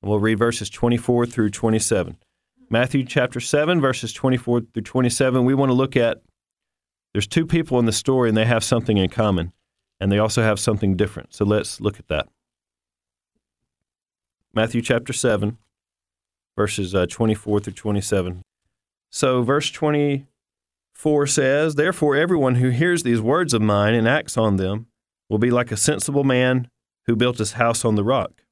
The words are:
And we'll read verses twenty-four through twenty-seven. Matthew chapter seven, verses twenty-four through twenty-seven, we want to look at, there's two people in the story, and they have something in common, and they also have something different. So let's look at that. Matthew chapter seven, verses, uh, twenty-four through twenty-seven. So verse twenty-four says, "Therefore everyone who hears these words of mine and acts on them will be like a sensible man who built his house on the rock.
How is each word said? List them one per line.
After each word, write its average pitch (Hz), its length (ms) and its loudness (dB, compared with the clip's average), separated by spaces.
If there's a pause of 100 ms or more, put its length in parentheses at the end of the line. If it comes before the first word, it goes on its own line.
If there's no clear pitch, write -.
And 98 80 -4
we'll 104 100 2
read 110 180 2
verses 117 320 -2
twenty-four 120 560 0
through 117 240 -2
twenty-seven. 107 640 -2 (520)
Matthew 127 360 0
chapter 123 360 -2
seven, 151 400 0
verses 127 320 -2
twenty-four 120 500 0 (100)
through 113 100 -6
twenty-seven, 127 640 0
we 131 100 2
want 135 160 2
to 127 40 2
look 135 220 0
at, 117 260 0 (880)
there's 104 140 -2
two 165 200 0
people 160 320 0
in 117 80 2
the 110 60 0
story, 127 360 0
and 110 80 2
they 110 100 2
have 117 180 2
something 113 320 0
in 95 140 2
common, 92 420 0 (480)
and 98 100 0
they 101 80 2
also 107 240 0
have 107 180 2
something 101 360 0
different. - 360 -4
So - 120 -2
let's 104 360 0
look 104 180 -4
at - 100 -20
that. 76 200 -4 (2250)
Matthew 113 300 0
chapter 117 300 -2
seven, 107 440 0 (1000)
verses, 101 380 -2
uh, 90 120 2
twenty-four 107 540 0
through 101 140 -10
twenty-seven. 95 680 -4 (680)
So 127 340 0
verse 139 280 -2
twenty-four 147 1600 -4
says, 143 500 0
"Therefore 151 400 2
everyone 147 400 2
who 127 140 2
hears 160 340 0
these 117 160 2
words 139 340 0
of 107 80 2
mine 104 320 2
and 113 140 2
acts - 280 0
on 107 200 2
them 98 300 -4 (420)
will 110 100 0
be 120 120 2
like 120 200 0
a 107 60 -6
sensible 143 480 0
man 127 440 2 (380)
who 117 80 2
built 120 240 0
his 107 140 -2
house 117 320 0
on 110 100 2
the 104 80 2
rock. 117 500 -2